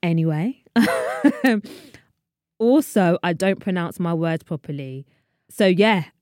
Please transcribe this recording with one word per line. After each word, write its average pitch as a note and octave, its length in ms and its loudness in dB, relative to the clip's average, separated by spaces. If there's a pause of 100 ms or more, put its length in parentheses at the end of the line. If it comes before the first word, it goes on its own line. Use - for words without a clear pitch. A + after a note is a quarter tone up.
Anyway. E3 600 -2 (120)
<laughs> - 920 0 (920)
Also, A3+ 640 2
I F3 100 -2
don't F#3+ 260 0
pronounce F3+ 400 -6
my E3+ 140 -2
words E3 320 -2
properly. C#3 640 -10 (420)
So - 180 0
yeah F#3+ 380 4 (180)